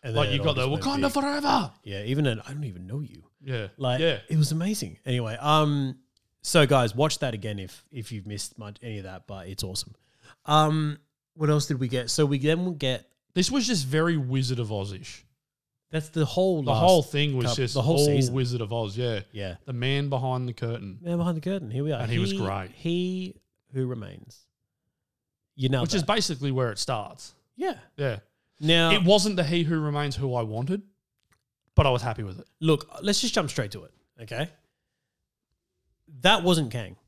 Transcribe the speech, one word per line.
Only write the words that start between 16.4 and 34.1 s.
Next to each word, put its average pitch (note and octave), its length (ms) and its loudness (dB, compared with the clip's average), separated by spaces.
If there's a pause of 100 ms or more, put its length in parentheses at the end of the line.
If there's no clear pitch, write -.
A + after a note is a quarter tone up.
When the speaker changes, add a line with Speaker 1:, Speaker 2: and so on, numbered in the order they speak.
Speaker 2:
The B2+ 80 0
Speaker 1:
last C3 100 2
Speaker 2:
whole F3 200 8
thing C#3+ 360 0
was A#2+ 80 2
Speaker 1:
couple, B2 180 0
Speaker 2:
just A#2 120 -2
Speaker 1:
the C#3 60 2
whole D3+ 160 4
Speaker 2:
all D3 80 6
Speaker 1:
season. C3+ 280 4
Speaker 2:
Wizard B2 280 0
of G#2+ 120 -4
Oz, A2 240 -4
yeah. A#2 240 -2 (100)
Speaker 1:
Yeah. G2 240 -8 (100)
Speaker 2:
The C3+ 80 -10
man C#3 360 0
behind B2+ 400 -2
the A#2 40 -8
curtain. A2+ 480 -8
Speaker 1:
Man E3+ 160 -2
behind E3+ 200 0
the D#3 40 -6
curtain. F3 300 -6
Here C3 140 -2
we D3+ 80 -2
are. A2 80 -4
Speaker 2:
And G#2+ 100 -2
he A#2+ 80 2
was - 120 2
Speaker 1:
He, G3 60 -2
Speaker 2:
great. G2 340 -4
Speaker 1:
he F3+ 640 -4 (380)
who C3 140 -4
remains. G#2+ 580 -12 (1120)
You C3 140 0
know C3 120 2
Speaker 2:
Which E3 140 0
is F3 80 2
basically D3 480 0
where B2 200 0
it G2+ 80 -8
starts. - 540 -6 (220)
Speaker 1:
Yeah. E4 200 -4 (200)
Speaker 2:
Yeah. B2 240 -4 (400)
Speaker 1:
Now E3 320 4
Speaker 2:
It G3+ 140 2
wasn't G3 320 4
the F3 80 0
He E3+ 180 0
Who D#3+ 160 0
Remains D3 380 -4
who C3+ 180 -2
I A#2+ 60 -2
wanted, B2 400 -4 (960)
but D3 120 6
I - 20 6
was B2 120 2
happy A2+ 220 -4
with F#2+ 160 -10
it. - 80 -20 (120)
Speaker 1:
Look, D#3+ 300 2 (120)
let's G3+ 200 0
just A#3+ 120 -2
jump D#3+ 160 0
straight A2 220 -4
to F2 140 -14
it, - 80 -20 (300)